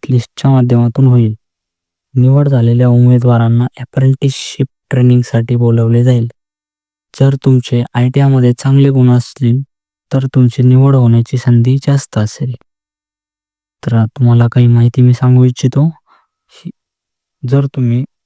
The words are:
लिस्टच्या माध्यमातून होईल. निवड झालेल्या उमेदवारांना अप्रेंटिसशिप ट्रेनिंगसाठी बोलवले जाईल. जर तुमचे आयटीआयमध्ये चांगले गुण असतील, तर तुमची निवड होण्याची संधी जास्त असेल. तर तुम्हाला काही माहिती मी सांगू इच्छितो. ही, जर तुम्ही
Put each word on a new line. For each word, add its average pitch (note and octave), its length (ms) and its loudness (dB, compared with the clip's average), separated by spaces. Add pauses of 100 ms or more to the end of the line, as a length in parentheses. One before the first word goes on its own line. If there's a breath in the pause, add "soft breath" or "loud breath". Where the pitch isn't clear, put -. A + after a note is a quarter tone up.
(100)
लिस्टच्या B2+ 400 -4
माध्यमातून B2 560 0
होईल. A#2+ 280 2 (840)
निवड C3+ 320 2
झालेल्या A#2+ 400 0
उमेदवारांना A#2+ 800 2 (140)
अप्रेंटिसशिप C3+ 840 -4 (240)
ट्रेनिंगसाठी B2 680 0
बोलवले A#2 480 0
जाईल. A#2+ 240 0 (920)
जर C#3 140 2 (100)
तुमचे B2 400 0 (100)
आयटीआयमध्ये B2+ 580 0
चांगले C#3 360 0
गुण C3 220 2
असतील, B2 520 -2 (500)
तर C3+ 140 -4
तुमची B2+ 360 0
निवड C3 340 4
होण्याची A#2 400 0
संधी B2 400 0
जास्त C#3 420 -4
असेल. A#2+ 360 -6 (1300)
तर A2+ 180 0
तुम्हाला A#2+ 480 0
काही B2 140 2
माहिती A#2+ 360 2
मी B2 120 4
सांगू B2+ 300 2
इच्छितो. B2+ 400 -2 (640 soft breath)
ही, - 220 -20 (800)
जर C#3 180 0
तुम्ही B2 380 -4 (220)